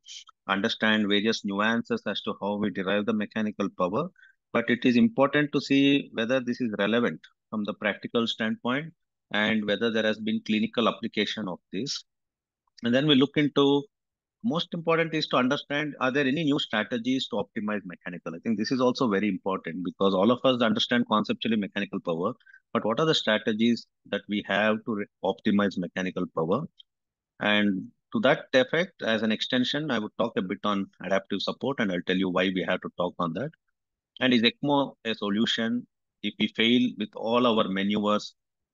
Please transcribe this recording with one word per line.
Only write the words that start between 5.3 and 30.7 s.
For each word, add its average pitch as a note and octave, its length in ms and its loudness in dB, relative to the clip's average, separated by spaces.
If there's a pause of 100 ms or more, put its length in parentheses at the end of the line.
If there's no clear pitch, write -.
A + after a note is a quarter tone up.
to D3 80 0
see C#3 540 2
whether A2+ 260 0
this A#2+ 220 -4
is A#2 180 -2
relevant G2+ 400 2 (300)
from G#2+ 160 -4
the G#2 80 -4
practical G#2 520 -2
standpoint A#2+ 680 -4 (400)
and G#2+ 320 2
whether G#2 260 0
there G#2+ 120 0
has G#2+ 160 0
been A2 260 -2
clinical G#2+ 420 0
application G#2 640 -4
of E2+ 100 -8 (140)
this. A#2+ 320 -6 (800)
And A#2+ 100 4
then C#3 120 2
we D3+ 80 8
look C3+ 200 4
into, C#3+ 480 4 (600)
most D3 300 -2
important E3 400 0
is D#3 140 -2
to D#3 100 0
understand, C#3+ 640 0
are B2+ 100 2
there C#3 140 2
any C#3 180 0
new C#3+ 140 2
strategies B2 720 -2
to - 80 -8
optimize G#2 500 -4
mechanical? F2 480 -12
I E2+ 60 -12
think A2+ 180 -2
this G#2 140 -2
is C3 100 0
also B2+ 260 2
very G2+ 220 2
important F#2 560 -4
because F#2+ 300 0
all G2 160 4
of A#2+ 120 0
us B2+ 200 2
understand A#2 440 0
conceptually A2 500 0
mechanical G2 420 -4
power, F2 340 -2 (400)
but A#2 100 0
what A2+ 160 0
are D#3+ 60 2
the D#3+ 80 4
strategies A2+ 720 0 (240)
that G2+ 180 -2
we G2+ 200 -2
have G#2+ 380 2
to A2+ 100 -4
re-, G2+ 100 -4 (180)
optimize G2+ 540 0
mechanical F#2 480 -4 (100)
power? F#2+ 280 0 (760)
And G#2 500 0 (240)
to A#2 80 -2
that C#3 320 4
effect, D#3 500 0
as A2 180 0
an A2 100 0
extension, C3+ 600 -2
I A#2 80 0
would G#2 180 -6
talk A2+ 180 -2
a A#2+ 60 -2
bit G2 220 -6
on G2 240 -2 (180)